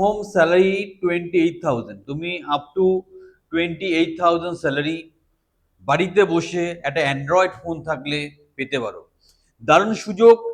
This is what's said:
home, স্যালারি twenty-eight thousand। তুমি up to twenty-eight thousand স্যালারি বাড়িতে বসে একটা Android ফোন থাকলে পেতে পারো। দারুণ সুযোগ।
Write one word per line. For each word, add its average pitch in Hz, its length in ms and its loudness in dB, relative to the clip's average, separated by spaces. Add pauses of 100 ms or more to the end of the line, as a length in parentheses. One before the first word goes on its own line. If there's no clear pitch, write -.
home, 208 180 0 (140)
স্যালারি 180 400 4 (280)
twenty-eight 175 640 0
thousand। 113 320 -4 (100)
তুমি 156 240 -8 (240)
up 147 100 -6 (100)
to 190 100 2 (680)
twenty-eight 165 680 -2
thousand 170 420 0
স্যালারি 147 340 -2 (840)
বাড়িতে 175 420 0
বসে 170 400 -2 (240)
একটা 147 140 -2 (120)
Android 170 380 0 (120)
ফোন 160 200 -8
থাকলে 147 360 -6 (360)
পেতে 135 240 -6
পারো। 101 220 -8 (640)
দারুণ 180 300 4
সুযোগ। 214 420 6 (180)